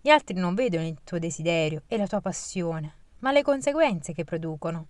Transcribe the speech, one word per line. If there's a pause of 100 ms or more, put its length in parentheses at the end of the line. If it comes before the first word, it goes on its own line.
Gli
altri
non
vedono
il
tuo
desiderio
e
la
tua
passione, (260)
ma
le
conseguenze
che
producono.